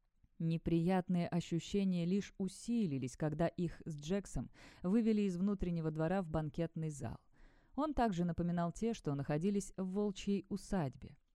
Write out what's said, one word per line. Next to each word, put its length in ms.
Неприятные 920
ощущения 800
лишь 320
усилились, 800
когда 300
их 380
с 120
Джексом 520
вывели 380
из 160
внутреннего 540
двора 300
в 80
банкетный 640
зал. 280
Он 180
также 320
напоминал 460
те, 220
что 220
находились 600
в 160
волчьей 580
усадьбе, 680